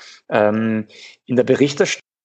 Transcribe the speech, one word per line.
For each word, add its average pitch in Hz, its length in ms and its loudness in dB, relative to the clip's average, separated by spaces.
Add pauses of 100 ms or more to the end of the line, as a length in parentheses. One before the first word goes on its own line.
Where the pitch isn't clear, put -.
(280)
Ähm, 110 580 0 (400)
in 123 100 -4
der 123 60 4
Berichterstattung, 139 640 0 (180)